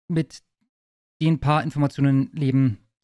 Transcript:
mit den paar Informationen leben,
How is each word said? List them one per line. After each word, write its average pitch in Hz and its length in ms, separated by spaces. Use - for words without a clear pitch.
mit 160 380
den 160 180
paar 151 240
Informationen 139 680
leben, 131 460